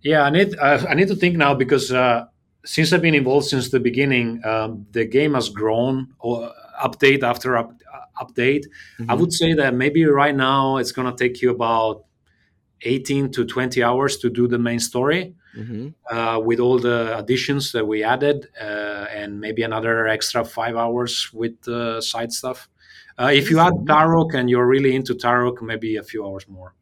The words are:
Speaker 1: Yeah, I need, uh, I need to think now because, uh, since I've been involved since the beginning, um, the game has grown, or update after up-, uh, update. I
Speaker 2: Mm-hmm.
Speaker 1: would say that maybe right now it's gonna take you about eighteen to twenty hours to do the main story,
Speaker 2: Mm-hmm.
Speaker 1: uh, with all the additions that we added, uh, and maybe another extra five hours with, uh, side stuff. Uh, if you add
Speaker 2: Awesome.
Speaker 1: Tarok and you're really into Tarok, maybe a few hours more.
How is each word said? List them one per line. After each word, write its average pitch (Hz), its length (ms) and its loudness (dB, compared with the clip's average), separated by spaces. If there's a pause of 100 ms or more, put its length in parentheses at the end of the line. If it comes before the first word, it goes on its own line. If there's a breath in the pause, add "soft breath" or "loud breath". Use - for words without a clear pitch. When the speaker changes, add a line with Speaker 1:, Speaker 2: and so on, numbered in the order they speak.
Speaker 1:
Yeah, 147 200 4
I 143 80 4
need, 196 280 2
uh, 139 280 4
I 147 80 0
need 185 140 4
to - 80 -2
think 175 200 2
now 143 180 4
because, 127 360 0
uh, 127 360 2 (380)
since 160 280 0
I've 175 100 2
been 165 120 4
involved 139 320 2
since 127 240 -2
the 127 100 2
beginning, 120 640 0
um, 110 480 -4
the 113 120 -2
game 143 300 0
has 113 140 -2
grown, 117 720 -2
or 117 340 -6 (300)
update 135 400 2
after 123 340 0
up-, 117 160 -4 (200)
uh, 135 320 -14
update. 131 400 0
I - 380 -18
Speaker 2:
Mm-hmm. 113 180 0
Speaker 1:
would 170 120 2
say 165 220 2
that 135 200 2
maybe 143 300 2
right 143 300 4
now 135 420 2
it's 127 160 -4
gonna 127 240 -4
take 123 260 -2
you 123 80 4
about 113 540 0 (800)
eighteen 135 500 -2
to 120 120 -2
twenty 127 380 -2
hours 131 360 0
to 120 120 -2
do 120 160 0
the 120 120 0
main 117 200 -2
story, 147 560 -2 (220 soft breath)
Speaker 2:
Mm-hmm. 113 320 -10 (280)
Speaker 1:
uh, 113 220 -2
with 117 220 0
all 123 180 4
the 117 400 0
additions 131 540 -4
that 113 120 -2
we 107 200 -2
added, 143 420 0 (140)
uh, 104 520 -8
and 104 280 -10
maybe 110 220 -4
another 113 440 -2
extra 110 380 -2
five 117 320 -6
hours 120 560 -4
with, 117 340 -8
uh, 117 340 -4
side 117 300 -6
stuff. - 380 -10 (500 loud breath)
Uh, 127 140 2
if 139 180 4
you 160 80 6
add 170 140 6
Speaker 2:
Awesome. - 140 -4
Speaker 1:
Tarok 160 480 4
and 123 140 0
you're 123 200 4
really 135 260 4
into 131 200 -2
Tarok, 123 460 0
maybe 110 360 -6
a 101 80 -8
few 107 200 -10
hours 98 220 -12
more. 92 360 -20